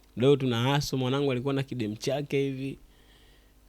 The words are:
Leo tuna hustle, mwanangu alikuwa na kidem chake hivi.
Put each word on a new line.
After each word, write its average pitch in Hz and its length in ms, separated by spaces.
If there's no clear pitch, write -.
Leo 135 200
tuna 131 380
hustle, 143 240
mwanangu 135 340
alikuwa 127 220
na 135 80
kidem 113 340
chake 143 460
hivi. 135 360